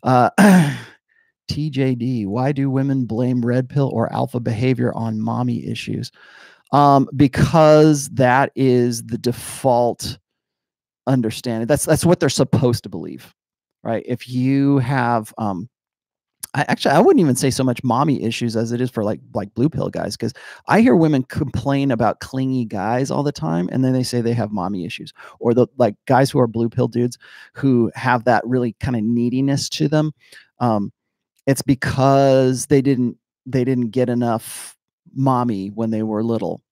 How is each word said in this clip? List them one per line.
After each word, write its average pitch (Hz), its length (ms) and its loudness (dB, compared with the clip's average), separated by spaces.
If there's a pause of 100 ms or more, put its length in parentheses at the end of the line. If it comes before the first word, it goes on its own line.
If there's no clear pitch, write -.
Uh, 123 340 4
<clears throat> 180 380 6 (720)
T 151 220 -6
J 131 240 0
D, 117 320 -4
why 123 240 -2
do 139 180 -2
women 135 380 0
blame 123 400 -2
red 127 240 -2
pill 139 240 0
or 113 180 -2
alpha 123 280 -4
behavior 120 540 -2
on 113 260 -6
mommy 117 460 -4
issues? 113 440 -8 (640)
Um, 139 420 4
because 151 960 4
that 127 460 2
is 123 480 2
the 113 140 -8
default 120 1000 -2 (880)
understanding. 117 600 -2
That's, 147 180 0
that's 156 180 0
what 175 140 4
they're 147 100 0
supposed 123 540 0
to 104 60 -16
believe, 82 440 -14 (520)
right? 113 200 -4
If 123 240 -8
you 139 500 2
have, 120 600 -2
um, 101 320 -6 (840)
I, 143 140 0
actually, - 260 0
I 160 60 6
wouldn't 302 200 6
even 135 160 4
say 139 140 0
so 131 120 -2
much 127 220 -2
mommy 127 380 0
issues 113 340 -4
as 117 160 -2
it 120 80 -4
is 127 100 -2
for, 110 140 -4
like, 101 160 -4 (140)
like, 101 200 -8
blue 127 140 0
pill 92 220 -4
guys, 87 260 -8
'cause 117 160 -6 (340)
I 190 140 4
hear 233 160 6
women 156 280 2
complain 139 680 -2
about 113 300 0
clingy 131 440 -4
guys 110 460 -4
all 135 120 -2
the 143 80 -2
time, 160 400 -4
and 131 140 -2
then 131 80 2
they 127 100 0
say 120 180 -4
they 117 120 -2
have 107 200 -4
mommy 92 340 -6
issues. - 260 -14 (260)
Or 120 160 0
the, 120 120 4 (100)
like, 110 200 0 (100)
guys 135 240 4
who 143 100 0
are 123 60 4
blue 117 240 -2
pill - 180 -2
dudes 120 300 -4 (340)
who 120 420 0
have 123 300 0
that 117 220 2
really 123 340 -2
kinda 120 220 -2
neediness 123 680 -2
to - 160 -2
them. 151 260 0 (460)
Um, 107 340 0 (540)
it's 135 160 0
because 131 1040 2
they 143 140 4
didn't, 123 380 0 (260)
they 131 180 -2
didn't 123 280 -2
get 123 180 0
enough 120 680 -4 (380)
mommy 123 540 -2
when 110 220 -6
they 110 120 -4
were 110 220 -4
little. 104 480 -4